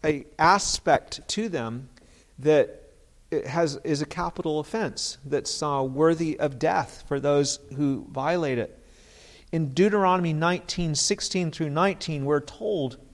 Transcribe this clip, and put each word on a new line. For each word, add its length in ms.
a 220
aspect 880
to 200
them 400
that 420
it 160
has, 360
is 180
a 40
capital 540
offense 680
that's, 360
uh, 220
worthy 560
of 200
death 480
for 120
those 400
who 360
violate 460
it. 220
In 220
Deuteronomy 600
nineteen 640
sixteen 560
through 180
nineteen, 560
we're 160
told 560